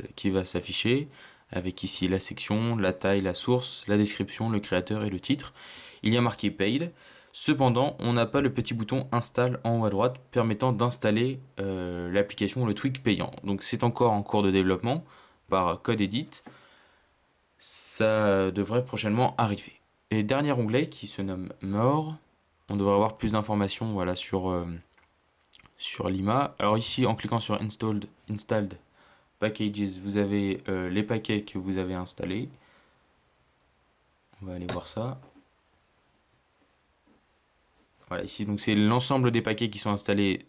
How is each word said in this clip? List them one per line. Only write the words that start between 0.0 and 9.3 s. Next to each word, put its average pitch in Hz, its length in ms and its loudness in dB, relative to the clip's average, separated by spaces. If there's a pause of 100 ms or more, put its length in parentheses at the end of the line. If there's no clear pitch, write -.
qui 101 160 0
va 95 140 2
s'afficher, 123 600 0 (440)
avec 92 320 -4
ici 92 240 0
la 95 120 2
section, 113 560 0
la 95 160 2
taille, 98 300 2
la 92 140 -2
source, - 520 -2
la 104 100 4
description, 104 520 0
le 107 100 0
créateur 101 440 -2
et 107 80 -2
le 90 80 -4
titre. - 340 -2 (480)
Il 107 100 2
y 117 60 6
a 123 40 4
marqué 117 280 0
Paid. 127 420 0 (400)
Cependant, 131 680 2
on 120 140 2
n'a 117 120 4
pas 143 160 2
le 135 100 2
petit 123 220 -2
bouton 120 380 -4
Install 123 520 0